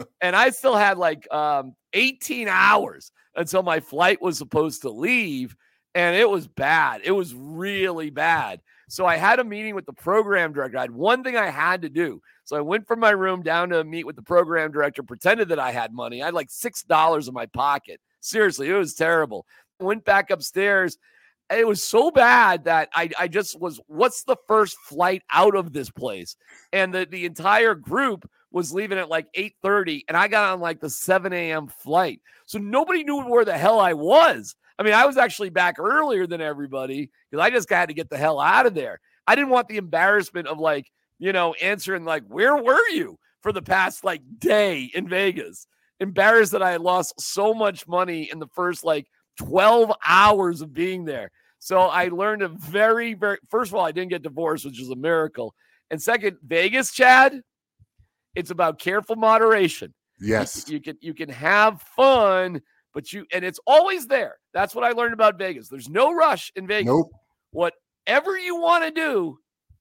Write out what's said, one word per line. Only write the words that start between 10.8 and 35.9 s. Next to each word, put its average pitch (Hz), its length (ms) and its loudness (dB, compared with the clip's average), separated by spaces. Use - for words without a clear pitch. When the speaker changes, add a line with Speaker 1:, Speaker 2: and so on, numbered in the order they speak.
Speaker 1:
had 123 100 -6
one 208 320 0
thing 247 140 -4
I 202 120 0
had 165 340 -2
to 156 60 -8
do. 143 320 -4
So 147 140 -8
I 147 40 -4
went 196 240 -4
from 226 140 -4
my 226 120 4
room 190 320 -2
down 170 260 0
to 165 160 0
meet 165 200 -10
with 143 120 -14
the 123 40 -20
program 165 500 2
director, 143 320 -2
pretended 190 460 0
that 160 100 -2
I 127 120 -4
had 117 220 -6
money. 120 280 -10
I 143 40 -6
had, 170 80 -6
like, 156 160 -6
six - 340 -10
dollars 156 460 2
in - 40 -12
my 117 120 -8
pocket. 131 560 -4
Seriously, 156 500 -2
it 180 40 0
was 185 220 -2
terrible. 156 500 0
Went 196 240 -4
back 196 280 2
upstairs. 190 680 0
It 226 160 2
was 208 160 0
so 269 300 2
bad 240 540 6
that 160 280 2
I, 170 240 -2
I 175 120 -2
just 170 280 -6
was, 160 300 -8
"What's 170 360 0
the 262 120 0
first 214 300 2
flight 180 520 -2
out 190 240 6
of 175 160 -4
this 131 180 -8
place?" 101 460 -10
And 185 200 0
the, 185 160 -4
the 175 160 -10
entire 196 480 2
group 190 560 -4
was 170 220 -6
leaving 196 240 -4
at, 175 120 -6
like, 160 260 -4
eight 196 260 -8
thirty, 190 460 -2
and 165 100 -2
I 196 100 2
got 208 260 2
on, 185 60 -6
like, 165 200 -6
the 156 100 -8
seven 185 440 0
A 170 180 -4
M 156 160 -6
flight. 156 520 -2
So - 100 -10
nobody 294 460 -2
knew 285 220 -4
where 240 200 4
the 180 120 -2
hell 208 220 4
I 180 140 4
was. 170 600 4
I 196 40 -2
mean, 214 100 4
I 233 120 6
was 277 120 2
actually 208 320 0
back 175 280 0
earlier 233 480 0